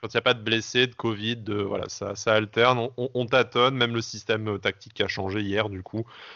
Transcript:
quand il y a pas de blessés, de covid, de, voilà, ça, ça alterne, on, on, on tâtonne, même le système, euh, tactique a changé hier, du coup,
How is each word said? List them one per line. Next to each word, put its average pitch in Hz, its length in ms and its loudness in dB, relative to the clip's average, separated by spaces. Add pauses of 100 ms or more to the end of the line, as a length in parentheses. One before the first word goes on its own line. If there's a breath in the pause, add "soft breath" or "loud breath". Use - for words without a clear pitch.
quand 110 80 -8
il - 60 -4
y - 20 0
a 113 40 0
pas 127 120 4
de 117 80 -12
blessés, 113 460 0
de 120 80 -10
covid, 110 400 -4
de, 110 180 -6
voilà, 101 340 -2
ça, 98 280 -8
ça 110 180 0
alterne, 117 460 4
on, 117 180 -4
on, 123 160 -4
on 123 140 -2
tâtonne, 123 480 4
même 120 180 2
le 113 80 -2
système, 110 460 -4
euh, 101 100 -2
tactique - 420 -6
a 101 80 0
changé 98 340 -4
hier, 101 280 0
du 95 140 -10
coup, 113 200 -6 (320 loud breath)